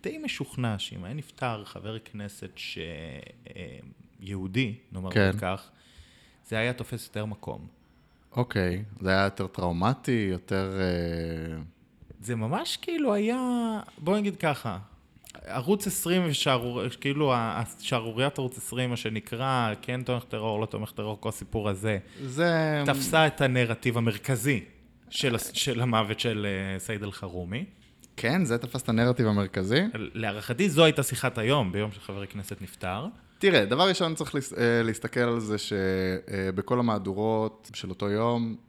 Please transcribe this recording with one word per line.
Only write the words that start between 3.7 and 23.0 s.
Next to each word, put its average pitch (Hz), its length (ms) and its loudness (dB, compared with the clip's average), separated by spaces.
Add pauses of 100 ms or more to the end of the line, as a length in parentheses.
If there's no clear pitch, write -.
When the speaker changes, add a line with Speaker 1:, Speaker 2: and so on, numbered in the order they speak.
Speaker 1:
יהודי, 98 560 -2 (160)
נאמר 92 200 -6
Speaker 2:
כן. 95 200 6
Speaker 1:
זאת 104 100 -2
כך, 95 280 -4 (800)
זה 113 80 -2
היה 117 160 0
תופס 120 340 -8
יותר 107 180 -6
מקום. 101 420 -10 (640)
Speaker 2:
אוקיי, 101 520 0 (180)
זה 92 80 2
היה 95 140 6
יותר 98 240 0
טראומטי, 101 840 0
יותר, 95 480 -2
אה, 85 840 -2 (600)
Speaker 1:
זה 120 140 -4
ממש 143 460 -2
כאילו 302 320 0
היה, 220 260 2 (580)
בוא 180 200 2
נגיד 202 180 0
ככה, 123 420 -2 (680)
ערוץ 180 420 0
עשרים 180 380 0
ושערור-, 123 560 2 (200)
כאילו, 139 320 2
ה-, 113 300 0 (160)
השערוריית 117 580 -2
ערוץ 127 200 -4
עשרים, 123 320 -4
מה 120 80 -2
שנקרא, 117 840 0
כן 127 220 -4
תומך 120 200 -2
טרור, 110 380 -2
לא - 40 0
תומך 107 260 -6
טרור, 104 300 -6
כל 117 80 -2
הסיפור 107 400 -4
הזה, 101 280 0 (260)
Speaker 2:
זה 156 640 2
Speaker 1:
תפסה 147 420 4